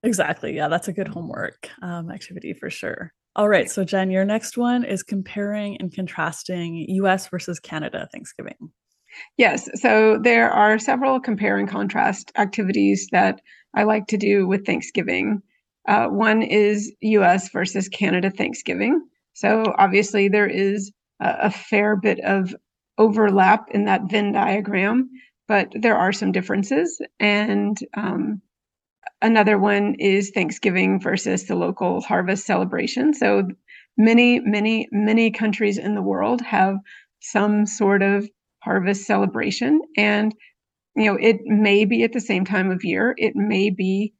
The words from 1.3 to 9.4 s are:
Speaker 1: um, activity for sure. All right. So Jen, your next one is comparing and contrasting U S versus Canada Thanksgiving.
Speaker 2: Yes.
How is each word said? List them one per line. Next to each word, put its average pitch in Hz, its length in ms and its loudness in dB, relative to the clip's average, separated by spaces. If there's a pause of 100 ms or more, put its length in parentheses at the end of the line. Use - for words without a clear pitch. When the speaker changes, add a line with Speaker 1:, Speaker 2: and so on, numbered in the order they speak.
Speaker 1:
um, 175 300 -10
activity - 420 -14
for - 160 -10
sure. - 440 -10 (220)
All 208 120 2
right. 196 220 2
So 190 160 -2
Jen, 190 260 0
your 190 140 2
next 220 320 -4
one 240 260 0
is 190 200 -6
comparing 202 760 -6
and 180 160 -8
contrasting 170 960 -6
U 196 180 0
S 190 220 0
versus 175 300 -8
Canada - 520 -10
Thanksgiving. - 600 -16 (680)
Speaker 2:
Yes. 190 320 2 (120)